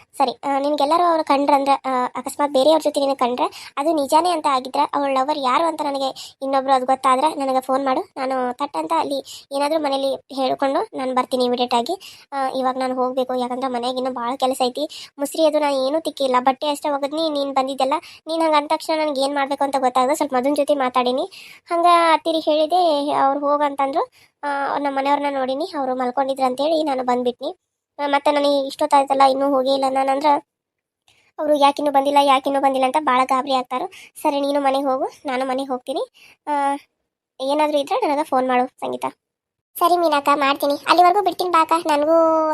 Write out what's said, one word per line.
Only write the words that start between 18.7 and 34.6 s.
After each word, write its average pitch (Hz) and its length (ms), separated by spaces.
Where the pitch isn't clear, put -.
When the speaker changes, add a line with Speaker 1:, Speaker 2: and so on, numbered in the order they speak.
Speaker 1:
ನನ್ಗೆ 277 160
ಏನ್ 277 140
ಮಾಡ್ಬೇಕು 277 280
ಅಂತ 277 160
ಗೊತ್ತಾಗದ. 254 340
ಸ್ವಲ್ಪ 302 200
ಮಧುನ್ 262 220
ಜೊತೆ 285 200
ಮಾತಾಡೀನಿ, 254 540
ಹಂಗ 339 160
ಅತ್ತಿರಿ 320 260
ಹೇಳಿದೆ, 311 720
ಅವ್ರು 277 280
ಹೋಗಂತಂದ್ರು. 285 640
ಆ, 285 340
ನಮ್ಮ 285 200
ಮನೆಯವ್ರನ್ನ 285 400
ನೋಡೀನಿ, 262 420
ಅವ್ರು 254 160
ಮಲ್ಕೊಂಡಿದ್ರು 262 500
ಅಂತೇಳಿ 294 380
ನಾನು 269 200
ಬಂದ್ಬಿಟ್ನಿ. 247 520
ಆ, - 80
ಮತ್ತೆ 285 240
ನನಗೆ 285 360
ಇಷ್ಟೊತ್ತಾಯ್ತಲ್ಲ 277 540
ಇನ್ನೂ 277 280
ಹೋಗೇ 269 240
ಇಲ್ಲ 269 160
ನಾನಂದ್ರ 269 360
ಅವ್ರು 302 160
ಯಾಕಿನ್ನೂ 285 360
ಬಂದಿಲ್ಲ, 277 300
ಯಾಕಿನ್ನೂ 277 400
ಬಂದಿಲ್ಲ 269 240
ಅಂತ 262 140
ಭಾಳ 262 240
ಗಾಬರಿ 269 300
ಆಗ್ತಾರು. 262 340
ಸರಿ, 285 200
ನೀನು 285 200